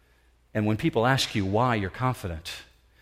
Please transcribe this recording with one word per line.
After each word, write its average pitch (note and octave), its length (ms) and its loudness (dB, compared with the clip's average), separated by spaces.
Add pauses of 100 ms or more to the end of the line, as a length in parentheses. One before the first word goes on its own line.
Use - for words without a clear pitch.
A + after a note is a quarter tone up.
(540)
And G#2+ 120 0
when G#2+ 120 2
people A#2+ 280 2
ask C3 300 2
you G2+ 100 0
why A#2 300 2
you're G2 140 -2
confident, G2 640 -4 (500)